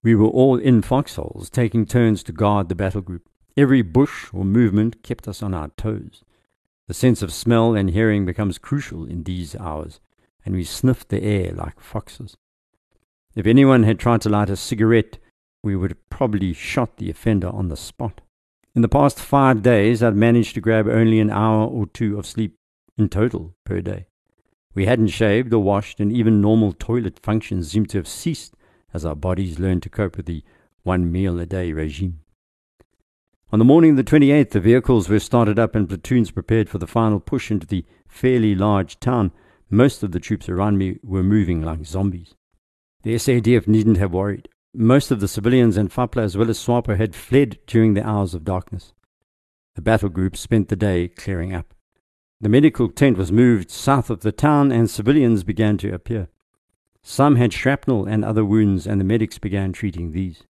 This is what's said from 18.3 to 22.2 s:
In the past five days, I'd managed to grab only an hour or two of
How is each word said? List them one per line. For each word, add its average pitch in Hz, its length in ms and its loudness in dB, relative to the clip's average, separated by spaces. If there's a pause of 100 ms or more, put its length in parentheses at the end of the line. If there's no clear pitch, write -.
In 117 80 2
the 117 40 2
past 143 320 2
five 131 440 2
days, 113 400 4
I'd 113 120 2
managed 117 380 4
to 110 80 -6
grab 110 260 2
only 113 320 4
an 107 120 2
hour 107 340 2
or 117 220 -6
two 104 320 -6
of - 80 -12